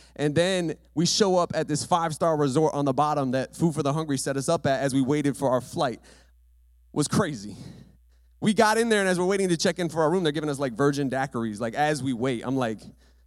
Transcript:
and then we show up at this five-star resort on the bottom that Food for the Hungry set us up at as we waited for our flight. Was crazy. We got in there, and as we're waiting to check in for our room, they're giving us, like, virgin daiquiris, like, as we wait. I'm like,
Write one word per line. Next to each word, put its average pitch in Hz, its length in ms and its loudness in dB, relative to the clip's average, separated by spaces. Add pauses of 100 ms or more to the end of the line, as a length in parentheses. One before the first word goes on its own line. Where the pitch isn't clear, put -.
(160)
and 147 180 -2
then 175 400 0 (200)
we 165 120 2
show 185 300 2
up 175 180 0
at 156 140 -2
this 151 160 -4
five-star 165 520 0
resort 147 380 2
on 143 100 -2
the 131 100 0
bottom 147 380 0
that 131 220 -4
Food 165 200 0
for 147 100 -2
the 139 80 2
Hungry 151 260 -2
set 135 180 -4
us 135 120 -2
up 165 180 0
at 135 140 2
as 135 120 0
we 135 100 2
waited 139 340 0
for 135 140 0
our 123 100 2
flight. 135 400 -4 (920)
Was 147 140 -2
crazy. 110 500 -4 (840)
We 214 140 0
got 214 240 4
in 233 100 2
there, 214 120 4
and 190 80 2
as 180 120 2
we're 180 60 0
waiting 196 240 2
to 165 60 2
check 170 220 0
in 170 120 -2
for 160 120 0
our 151 80 4
room, 185 140 2
they're 151 80 4
giving 151 180 -2
us, 131 80 -4
like, 135 140 -2
virgin 139 380 2
daiquiris, 117 500 -4
like, 117 140 -4
as 151 280 0
we 131 120 -2
wait. 117 280 -2
I'm 131 140 -2
like, 113 240 -2 (460)